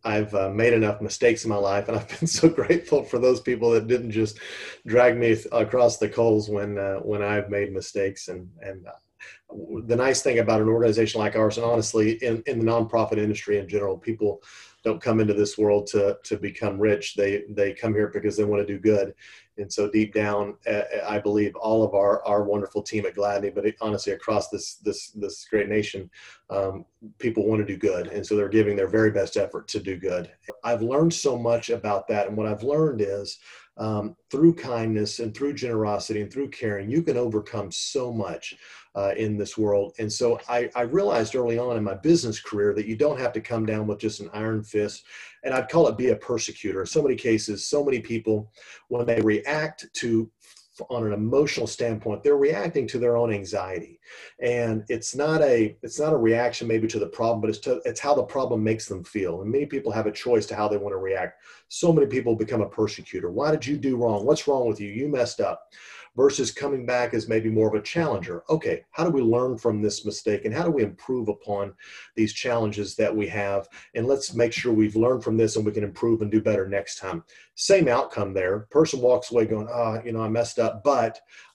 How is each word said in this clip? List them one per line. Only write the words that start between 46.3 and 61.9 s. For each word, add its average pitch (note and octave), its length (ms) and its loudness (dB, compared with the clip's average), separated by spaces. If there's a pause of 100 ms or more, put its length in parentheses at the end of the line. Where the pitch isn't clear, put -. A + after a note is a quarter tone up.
In F2 60 -4
so D#3 140 0
many C3+ 140 2
cases, A2 500 -2
so D3 180 0
many C3 160 0
people, A2 520 -2 (360)
when A#2+ 180 -2
they A#2 160 2
react B2 720 0
to, A2+ 360 0 (600)
on A#2+ 160 -2
an G#2 80 -2
emotional A#2+ 540 2
standpoint, A2 560 -4
they're C#3+ 140 4
reacting C#3+ 500 0
to B2 120 -4
their A#2+ 180 2
own A#2 140 2
anxiety. F#2+ 680 -6 (400)
And A#2 480 0
it's A#2 280 -6
not D3+ 260 2
a, A#2 420 4
it's A#2 160 -10
not D#3 140 2
a D3 40 2
reaction A#2 500 2
maybe A2 200 2
to A2+ 120 -2
the G2+ 80 -2
problem, A2+ 340 0
but G#2+ 80 0
it's G#2+ 100 -2
to, B2+ 260 -2
it's A#2 140 -4
how C#3+ 160 4
the C3 80 2
problem A#2+ 400 -2
makes A2+ 240 0
them F#2 160 -8
feel. F#2 380 -4
And G#2 100 -6
many C#3+ 140 0
people C3+ 260 -4
have G#2 160 -2
a G#2 40 -2
choice A#2 360 0
to G#2 80 -8
how G#2 120 0
they G#2 100 0
want G2+ 160 -4
to F#2+ 40 -4
react. F#2 440 -4 (280)
So E3+ 240 2